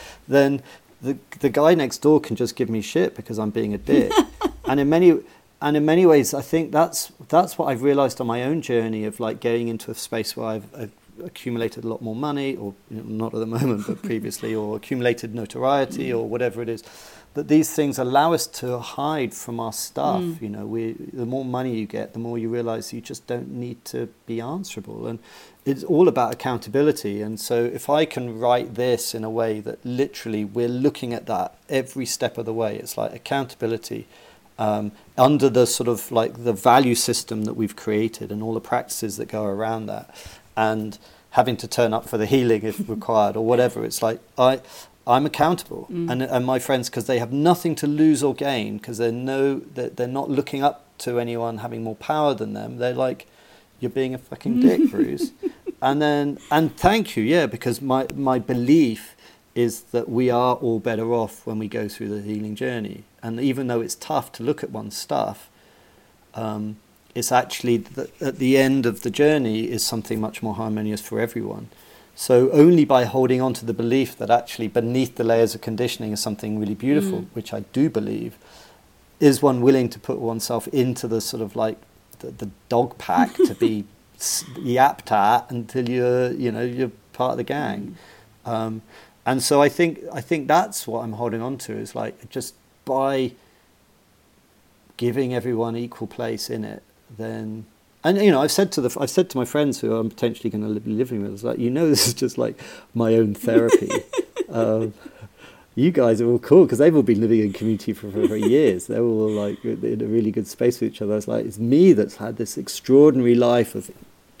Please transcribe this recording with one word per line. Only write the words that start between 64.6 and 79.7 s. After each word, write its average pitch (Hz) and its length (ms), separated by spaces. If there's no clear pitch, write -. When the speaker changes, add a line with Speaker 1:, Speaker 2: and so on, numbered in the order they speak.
Speaker 1:
at - 60
one's 107 260
stuff, 107 520
um, 107 420
it's 117 160
actually 120 480
th-, - 320
at 135 180
the 131 200
end 135 280
of 104 160
the 123 80
journey 123 600
is 113 140
something 110 360
much 107 220
more 107 120
harmonious 107 460
for 110 200
everyone. 110 480
So 127 340
only 156 340
by 127 200
holding 127 360
on 127 140
to 113 100
the 113 80
belief 120 460
that 107 120
actually 113 380
beneath 120 480
the 123 80
layers 113 300
of 110 60
conditioning 113 520
is 104 80
something 107 380
really 107 160
beautiful, 151 480
Speaker 2:
Mm. 95 120
Speaker 1:
which - 180
I 107 80
do 143 160
believe, 107 480
is 139 220
one 131 180
willing 131 300